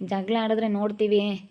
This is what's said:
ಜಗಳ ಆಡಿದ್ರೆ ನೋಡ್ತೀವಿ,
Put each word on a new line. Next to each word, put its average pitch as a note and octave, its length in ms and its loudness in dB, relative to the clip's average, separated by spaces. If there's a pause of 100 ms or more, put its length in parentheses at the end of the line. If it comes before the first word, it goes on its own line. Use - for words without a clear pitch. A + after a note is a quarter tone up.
ಜಗಳ G3 380 -2
ಆಡಿದ್ರೆ A3 260 0
ನೋಡ್ತೀವಿ, G#3 840 0